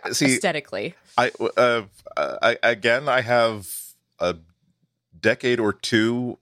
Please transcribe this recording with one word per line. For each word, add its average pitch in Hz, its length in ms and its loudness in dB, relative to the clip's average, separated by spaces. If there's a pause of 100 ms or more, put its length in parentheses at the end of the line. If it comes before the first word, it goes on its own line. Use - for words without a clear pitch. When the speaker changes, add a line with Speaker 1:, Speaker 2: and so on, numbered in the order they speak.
(120)
Speaker 1:
see. 143 140 0
Speaker 2:
aesthetically. 139 680 -2 (220)
Speaker 1:
I, 120 160 2 (240)
uh, 120 260 2 (340)
I, 76 460 0
again, 120 460 0
I 127 140 2
have 113 440 2 (540)
a 87 160 -2 (840)
decade 120 400 0
or 104 140 0
two 117 680 -2